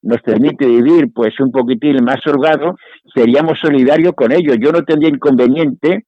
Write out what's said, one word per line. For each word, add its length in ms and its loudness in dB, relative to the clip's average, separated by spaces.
nos 180 -2
permite 460 -2
vivir, 480 2
pues, 260 -4
un 100 0
poquitín 540 -2
más 220 -2
holgado, 500 -2
seríamos 460 2
solidarios 540 2
con 180 0
ellos. 280 0
Yo 120 0
no 100 0
tendría 260 0
inconveniente 1000 0